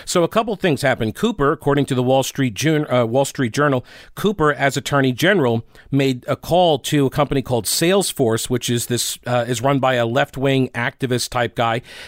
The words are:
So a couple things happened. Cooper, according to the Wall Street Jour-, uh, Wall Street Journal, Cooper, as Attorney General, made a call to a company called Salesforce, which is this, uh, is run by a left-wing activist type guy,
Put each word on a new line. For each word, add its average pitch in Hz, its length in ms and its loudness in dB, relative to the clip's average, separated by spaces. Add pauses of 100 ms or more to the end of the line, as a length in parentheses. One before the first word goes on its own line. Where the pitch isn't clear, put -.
So 175 180 2
a 160 40 0
couple 214 280 0
things 160 240 0
happened. 117 340 0
Cooper, 165 380 0
according 143 340 0
to 139 80 -2
the 127 80 0
Wall 131 200 2
Street 127 320 -2
Jour-, 151 360 0
uh, 123 140 2
Wall 127 220 0
Street 120 260 -2
Journal, 139 320 0 (300)
Cooper, 190 360 0
as 139 280 0
Attorney 135 340 0
General, 127 500 2 (280)
made 135 360 0
a 135 100 -2
call 170 420 2
to 143 260 0
a 127 60 2
company 139 320 0
called 120 240 -2
Salesforce, 165 840 0
which 123 220 -2
is 120 160 -2
this, - 400 -4
uh, 123 200 0
is 117 140 -4
run 139 180 2
by 131 160 2
a 120 120 0
left-wing 135 640 0
activist 123 580 -4
type 120 260 -2
guy, 117 280 0 (260)